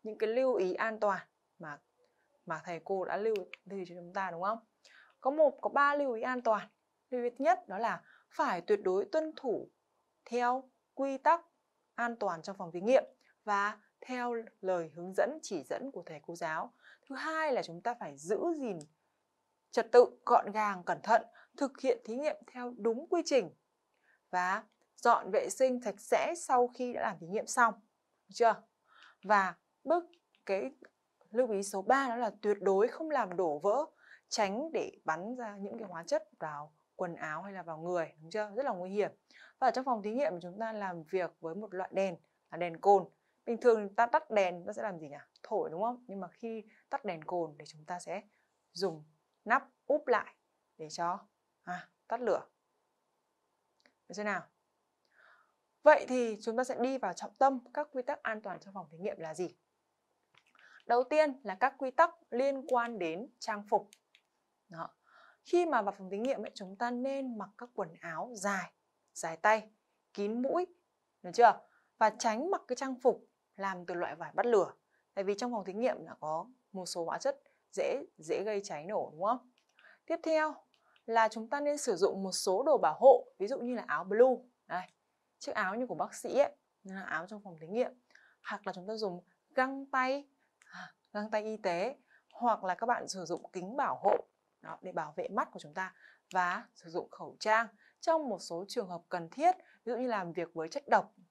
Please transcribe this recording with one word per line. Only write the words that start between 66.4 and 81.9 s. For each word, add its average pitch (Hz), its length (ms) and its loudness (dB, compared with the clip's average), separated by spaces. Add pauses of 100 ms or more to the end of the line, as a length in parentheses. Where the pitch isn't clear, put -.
ấy, 214 140 -10
chúng 190 200 -14
ta 240 160 -4
nên 262 460 -6
mặc 202 200 -10
các 240 160 -16
quần 175 260 -6
áo 170 340 -8
dài, 196 380 -4 (420)
dài 165 240 -8
tay, 214 340 2 (420)
kín 214 280 -2
mũi, 294 240 0 (560)
được 180 120 -12
chưa? 226 260 8 (380)
Và 220 120 6
tránh 226 420 0
mặc 381 160 0
cái 254 80 -4
trang 262 240 -6
phục - 280 2 (280)
làm 190 300 -4
từ 180 80 -6
loại 175 220 -4
vải 160 180 -10
bắt 190 120 2
lửa. 190 280 4 (400)
Tại 202 100 -4
vì 196 140 0
trong 247 140 -4
phòng 214 140 -6
thí 185 80 -8
nghiệm 214 320 0
là 160 140 -16
có 156 280 -4 (240)
một 185 140 -8
số 175 200 -6
hóa 165 120 -4
chất 277 240 -4 (300)
dễ, 190 320 -2 (140)
dễ 160 260 -4
gây 208 200 -2
cháy 160 220 -10
nổ, 170 260 -4
đúng 156 120 -6
không? 240 280 -2 (540)
Tiếp 339 180 -2
theo 311 320 0 (500)
là 226 220 4
chúng 220 220 -6
ta 285 100 -2
nên 294 180 0
sử 254 180 0